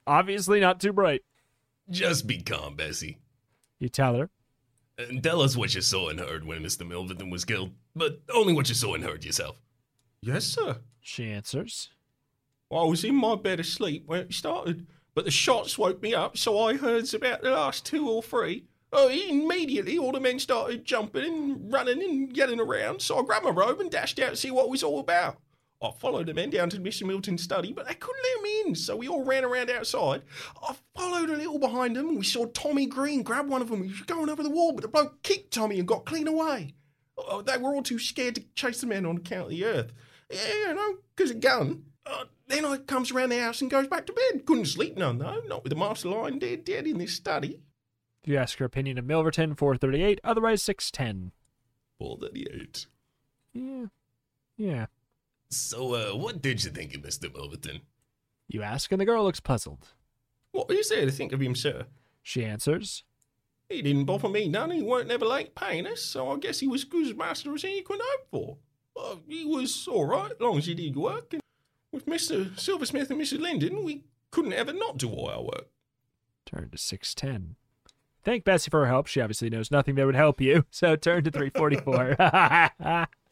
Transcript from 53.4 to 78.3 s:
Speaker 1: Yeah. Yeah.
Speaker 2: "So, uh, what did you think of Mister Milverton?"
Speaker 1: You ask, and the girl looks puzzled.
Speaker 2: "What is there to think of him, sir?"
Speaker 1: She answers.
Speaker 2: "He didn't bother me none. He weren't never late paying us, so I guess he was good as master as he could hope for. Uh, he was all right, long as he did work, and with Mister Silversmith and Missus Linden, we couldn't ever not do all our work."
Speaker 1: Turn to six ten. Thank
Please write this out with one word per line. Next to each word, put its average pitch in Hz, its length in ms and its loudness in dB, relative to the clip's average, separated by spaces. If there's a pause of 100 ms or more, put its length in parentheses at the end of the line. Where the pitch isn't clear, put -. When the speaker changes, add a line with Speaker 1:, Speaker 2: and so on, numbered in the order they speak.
Speaker 1:
Yeah. 254 320 -10 (720)
Yeah. 160 280 -2 (640)
Speaker 2:
"So, 123 440 -4
uh, 107 220 -2
what 196 260 -4
did 127 200 0
you 87 80 -4
think 73 240 -12
of 73 80 -12
Mister 71 260 -8
Milverton?" 71 520 -12 (640)
Speaker 1:
You 107 160 -8
ask, 110 300 -4
and 190 80 2
the 196 60 2
girl 226 180 4
looks 185 160 0
puzzled. - 540 -4 (580)
Speaker 2:
"What - 180 -2
is 415 200 2
there 202 160 2
to 135 40 2
think 139 220 -4
of 135 80 0
him, 127 160 0
sir?" - 300 -4 (360)
Speaker 1:
She 123 220 -4
answers. 143 600 -2 (640)
Speaker 2:
"He 339 120 -6
didn't 139 220 4
bother 196 240 0
me 208 200 0
none. 226 220 -2
He 330 120 -2
weren't 240 260 0
never 240 160 0
late 247 300 -2
paying - 320 -4
us, 427 160 -8
so 262 280 -4
I 277 80 -2
guess - 220 -4
he 269 80 0
was 262 160 -2
good 330 220 0
as 226 100 -4
master 220 380 -4
as 285 80 -6
he 381 200 -4
could 403 200 -6
hope 539 280 -4
for. - 280 -8 (380)
Uh, - 200 -8 (100)
he 320 200 -8
was 277 420 -2
all 214 160 0
right, 190 360 -2
long 220 180 2
as 156 80 -2
he 170 80 -4
did 143 200 -4
work, 392 380 -4
and 320 100 -6 (480)
with 262 160 -8
Mister 220 500 -2
Silversmith 311 540 -2
and 277 80 -4
Missus 302 220 -4
Linden, 339 420 -2
we 294 220 -6 (260)
couldn't 294 220 0
ever 254 220 -2
not 415 240 -4
do 127 120 -2
all - 200 -6
our 58 120 -6
work." - 260 -8 (760)
Speaker 1:
Turn 82 260 -10
to 80 80 -16
six - 360 -6
ten. 104 420 -6 (640)
Thank 226 220 0